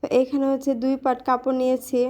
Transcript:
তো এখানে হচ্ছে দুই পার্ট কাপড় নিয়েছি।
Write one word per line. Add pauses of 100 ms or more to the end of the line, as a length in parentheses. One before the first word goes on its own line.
তো (140)
এখানে
হচ্ছে
দুই
পার্ট
কাপড়
নিয়েছি।